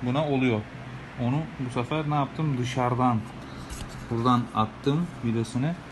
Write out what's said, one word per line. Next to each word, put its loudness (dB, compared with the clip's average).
buna 2
oluyor. 4
Onu 2
bu -2
sefer -2
ne 2
yaptım? 0
Dışarıdan. 2
Buradan 4
attım 2
vidasını. 0